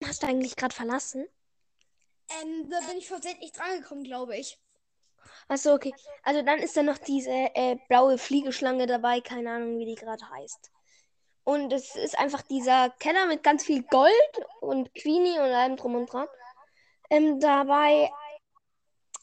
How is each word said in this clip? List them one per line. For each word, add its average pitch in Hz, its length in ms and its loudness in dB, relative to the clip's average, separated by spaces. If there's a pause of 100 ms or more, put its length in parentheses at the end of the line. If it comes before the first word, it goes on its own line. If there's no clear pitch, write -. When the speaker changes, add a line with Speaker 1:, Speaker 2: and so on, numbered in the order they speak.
Speaker 1:
hast - 180 -6
du 294 40 -2
eigentlich 262 280 -2
grad 254 180 -6
verlassen? 262 540 -8 (1120)
Speaker 2:
Ähm, 320 280 -8
da 349 120 -4
bin 359 160 -10
ich 359 120 -14
versehentlich 339 420 -12
drangekommen, 311 540 -10
glaube 247 320 -10
ich. - 200 -14 (920)
Speaker 1:
Ach 277 80 0
so, 294 160 4
okay. 277 200 0 (300)
Also 294 180 0
dann 285 180 2
ist - 180 -4
da 294 60 4
noch 294 140 0
diese, 262 340 -4
äh, 254 460 0 (120)
blaue 254 280 6
Fliegeschlange 262 680 -2
dabei, 240 360 0
keine 240 300 -8
Ahnung, 233 280 -6
wie 233 60 -6
die 220 100 -8
grad 220 340 -12
heißt. - 420 -16 (720)
Und 277 280 -2
es 262 240 -4
ist - 240 -6
einfach 277 220 -2
dieser 254 480 2 (100)
Keller 359 260 0
mit 311 160 0
ganz 302 220 2
viel 277 200 0
Gold 294 300 6 (460)
und 269 340 -4
Queenie 339 460 0
und 269 120 2
allem 254 260 0
drum 240 180 -6
und 240 160 -4
dran. 269 160 -6 (840)
Ähm, 302 300 4
dabei, 294 720 4 (1120)